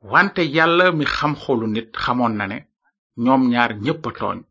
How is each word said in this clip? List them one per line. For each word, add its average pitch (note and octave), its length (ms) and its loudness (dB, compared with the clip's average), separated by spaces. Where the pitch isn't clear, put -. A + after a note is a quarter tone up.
Wante E3+ 380 2
Yàlla E3+ 500 4
mi D3+ 140 -2
xam D3 300 -2
xolu A#2 320 -2
nit A2 280 -4
xamoon B2 420 -2
na G#2 100 -4
ne G2+ 100 -8
ñoom B2+ 320 2
ñaar A#2+ 260 2
ñépp C3+ 320 -4
a A2+ 40 -6
tooñ. G2+ 280 -6